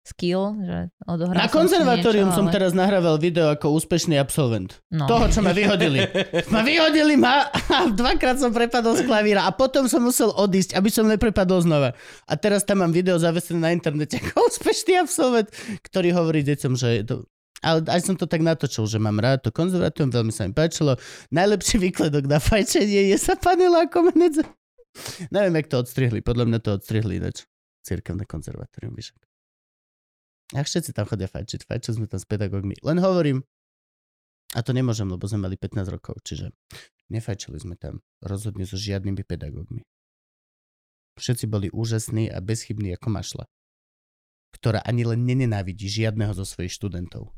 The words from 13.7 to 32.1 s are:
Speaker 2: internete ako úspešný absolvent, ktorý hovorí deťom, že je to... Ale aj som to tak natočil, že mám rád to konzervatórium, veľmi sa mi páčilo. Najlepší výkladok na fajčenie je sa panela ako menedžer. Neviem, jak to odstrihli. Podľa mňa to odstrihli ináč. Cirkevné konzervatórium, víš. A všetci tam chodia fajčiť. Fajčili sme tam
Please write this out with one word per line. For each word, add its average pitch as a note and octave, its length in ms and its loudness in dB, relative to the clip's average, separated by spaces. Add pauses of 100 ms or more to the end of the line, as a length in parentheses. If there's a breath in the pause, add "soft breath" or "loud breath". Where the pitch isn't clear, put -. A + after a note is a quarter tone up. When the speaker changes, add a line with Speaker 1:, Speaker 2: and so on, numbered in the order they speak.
Speaker 2:
internete D#3 480 -2
ako - 300 2
úspešný - 480 0
absolvent, B3+ 560 0 (320 loud breath)
ktorý F3+ 260 0
hovorí E3 320 2
deťom, C#3+ 300 0
že B2 180 0
je A2+ 140 2
to... A#2 100 -4 (460)
Ale D#3+ 260 2
aj F3 160 0
som F#3 140 -2
to - 80 -4
tak E3 160 -2
natočil, D3+ 480 0
že A2 80 -4
mám G#2+ 240 0
rád B2+ 240 0
to A2 80 -2
konzervatórium, F3 580 0
veľmi A2+ 220 -2
sa G#2 160 -6
mi G2+ 80 -6
páčilo. D3+ 400 0 (320 loud breath)
Najlepší F#3+ 500 0
výkladok E3+ 460 0
na D3 160 2
fajčenie A3 720 2
je D#4 60 4
sa F#4 180 0
panela F4 480 4
ako F4 240 2
menedžer. D#4+ 400 2 (800 loud breath)
Neviem, F#3+ 260 2
jak D#3 140 -2
to C#3 100 -2
odstrihli. B2 400 0
Podľa A#2+ 280 0
mňa A#2 120 2
to G#2+ 140 -4
odstrihli G#2 420 -2
ináč. F2+ 320 -8 (340)
Cirkevné F2+ 440 -8
konzervatórium, - 680 -12
víš. - 240 -16 (1400)
A C3+ 160 -4
všetci E3 240 -6
tam G#2 160 -6
chodia F#2+ 240 -6
fajčiť. - 320 -12
Fajčili - 320 -8
sme A2 140 -6
tam F#2+ 100 -8